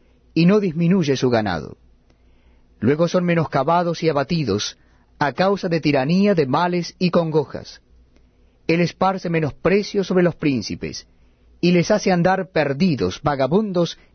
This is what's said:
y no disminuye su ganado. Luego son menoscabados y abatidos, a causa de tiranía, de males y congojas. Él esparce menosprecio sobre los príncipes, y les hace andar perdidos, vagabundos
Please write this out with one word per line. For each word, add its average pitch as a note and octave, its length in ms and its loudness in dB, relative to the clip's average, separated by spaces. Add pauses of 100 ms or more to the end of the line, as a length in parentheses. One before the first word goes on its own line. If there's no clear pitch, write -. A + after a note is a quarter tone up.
(320)
y E3 140 4
no G#3 140 6
disminuye E3 560 0
su B2+ 120 0
ganado. G2+ 480 -2 (1000)
Luego D3+ 300 2
son F3+ 160 0
menoscabados E3 760 0
y D#3+ 60 0
abatidos, C#3 680 -2 (400)
a C#3+ 140 -2
causa F#3+ 360 -2
de E3 120 -2
tiranía, D#3+ 540 2
de D3+ 120 2
males E3+ 520 -2
y F3+ 120 0
congojas. D#3 680 -2 (880)
Él E3 140 2
esparce F#3 500 -2
menosprecio F3 760 -2
sobre F3+ 180 2
los E3+ 120 2
príncipes, A2 720 -4 (540)
y F3 120 4
les F3 180 2
hace G3+ 220 2
andar F#3 380 0
perdidos, C#3 720 0
vagabundos E3+ 760 -2 (160)